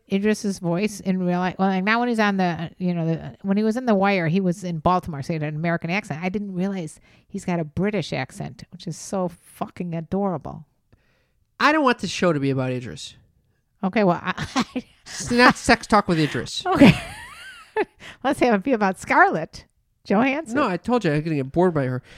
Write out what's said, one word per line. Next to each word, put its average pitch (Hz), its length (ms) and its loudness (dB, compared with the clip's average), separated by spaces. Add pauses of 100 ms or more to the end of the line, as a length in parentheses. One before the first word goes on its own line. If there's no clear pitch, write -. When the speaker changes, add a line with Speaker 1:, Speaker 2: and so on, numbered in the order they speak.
(120)
Speaker 1:
Idris's 196 480 0
voice 196 400 -2
in 185 240 -2
real 180 160 0
life? 180 180 -2
Well, 190 120 2
like, 190 160 -2
not 226 160 2
when 247 80 0
he's 226 100 0
on 208 160 2
the, 175 420 -2
you 180 160 -2
know, 170 120 -2
the, 160 360 -4
when 196 140 -2
he 208 80 2
was 220 140 0
in 254 80 -6
The 226 100 4
Wire, 190 320 2
he 180 140 2
was 180 240 -2
in 170 140 -6
Baltimore, 175 420 0
so 156 100 -6
he 160 80 -2
had 151 40 -4
an 151 120 -6
American 165 360 -2
accent. 175 300 -4
I 185 60 -4
didn't 196 260 -6
realize 185 460 -6 (260)
he's - 200 -12
got 175 120 -2
a 170 60 -2
British 185 480 -2
accent, 135 640 -10
which - 120 -20
is 160 120 -10
so 185 320 -4
fucking - 680 -10
adorable. 170 680 -4 (920)
Speaker 2:
I 262 140 4
don't 302 140 2
want 240 140 4
this 180 120 -6
show 175 220 2
to 147 80 0
be 139 80 0
about 131 220 -2
Idris. 123 440 -10 (680)
Speaker 1:
Okay, 190 220 0
well, 175 180 2
I, - 140 -6 (300)
<laughs> - 180 -10 (220)
Speaker 2:
It's - 240 -10
not 247 280 6
sex - 280 2
talk 208 220 4
with 175 100 0
Idris. 139 480 -2
Speaker 1:
Okay. 302 320 10
<laughs> - 1300 -10
Let's 277 160 0
have 240 140 4
it 196 100 2
be 277 80 -2
about 208 280 2
Scarlett 247 640 0 (400)
Johansson. 254 500 0
Speaker 2:
No, 294 120 2
I 180 100 -2
told 233 260 0
you 165 80 2
I 143 40 2
was 151 80 0
gonna 160 120 -2
get 135 160 -4
bored 175 220 4
by 143 120 0
her. 127 160 -4 (160)